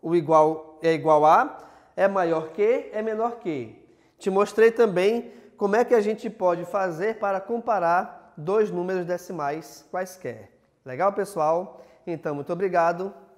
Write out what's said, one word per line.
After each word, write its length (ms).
o 140
igual, 640
é 120
igual 320
a, 320
é 100
maior 460
que, 400
é 80
menor 380
que. 460
Te 120
mostrei 420
também 640
como 180
é 80
que 100
a 60
gente 300
pode 340
fazer 560
para 220
comparar 960
dois 340
números 340
decimais 840
quaisquer. 580
Legal, 260
pessoal? 680
Então, 260
muito 180
obrigado 600